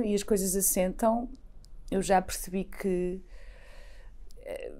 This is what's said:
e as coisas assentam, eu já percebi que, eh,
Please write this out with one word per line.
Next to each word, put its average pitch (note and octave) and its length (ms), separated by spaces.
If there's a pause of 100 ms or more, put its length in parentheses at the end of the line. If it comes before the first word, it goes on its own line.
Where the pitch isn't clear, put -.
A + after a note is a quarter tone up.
e G#3 100
as G3+ 80
coisas F#3+ 340
assentam, G#3+ 720 (600)
eu F#3+ 120
já F#3 200
percebi F#3 420
que, F3+ 560 (1200)
eh, - 360